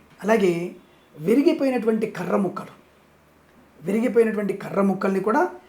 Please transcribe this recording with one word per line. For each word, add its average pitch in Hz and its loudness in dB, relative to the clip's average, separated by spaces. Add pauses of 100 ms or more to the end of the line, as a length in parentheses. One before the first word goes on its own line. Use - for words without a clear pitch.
(240)
అలాగే 185 2 (460)
విరిగిపోయినటువంటి 240 2
కర్ర 180 -4
ముక్కలు, - -4 (1120)
విరిగిపోయినటువంటి 208 0
కర్ర - -4
ముక్కల్ని 196 0
కూడా 254 2 (200)